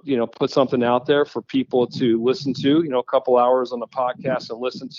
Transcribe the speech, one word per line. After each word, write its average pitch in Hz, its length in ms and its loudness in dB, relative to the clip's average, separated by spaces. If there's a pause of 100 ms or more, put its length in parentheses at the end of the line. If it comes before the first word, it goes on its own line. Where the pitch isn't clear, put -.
you 135 140 -2
know, 117 100 0
put - 240 -4
something 127 320 0
out 123 220 2
there 147 180 2
for 123 180 -6
people 123 460 0
to 113 340 0
listen 131 340 0
to, 139 280 2
you 156 60 -4
know, 127 100 0
a 120 60 -4
couple 127 320 2
hours 123 340 2
on 123 80 -8
the 113 80 -8
podcast 127 600 -4
and 113 100 -10
listen 127 400 -8